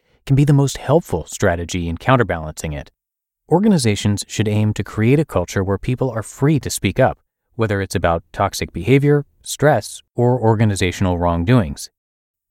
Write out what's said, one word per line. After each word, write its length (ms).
can 100
be 80
the 80
most 280
helpful 480
strategy 600
in 100
counterbalancing 760
it. 180
Organizations 760
should 220
aim 240
to 100
create 340
a 60
culture 400
where 140
people 320
are 120
free 380
to 100
speak 300
up, 200
whether 240
it's 160
about 260
toxic 400
behavior, 520
stress, 580
or 240
organizational 800
wrongdoings. 720